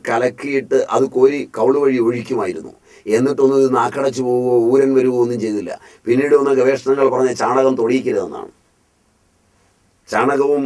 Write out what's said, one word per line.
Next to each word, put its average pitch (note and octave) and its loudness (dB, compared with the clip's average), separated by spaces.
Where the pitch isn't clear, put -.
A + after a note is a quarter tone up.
കലക്കിയിട്ട് C3 -2
അത് C3+ 2
കോരി C#3 4
കവിള് C3 2
വഴി C3 2
ഒഴിക്കുമായിരുന്നു. A2 -6
എന്നിട്ടൊന്നും C3+ 2
ഇത് C3+ 4
നാക്കടച്ച് C3 -2
പോവുകയോ B2 0
ഊരൻ C3+ 4
വരുകയോ B2+ 2
ഒന്നും A#2+ -4
ചെയ്തില്ല. G2+ -6
പിന്നീട് C#3 0
വന്ന C#3 0
ഗവേഷണങ്ങൾ C3+ 2
പറഞ്ഞ B2+ 0
ചാണകം C3 2
തൊടിയിക്കരുതെന്നാണ്. A2+ -4
ചാണകവും C#3 0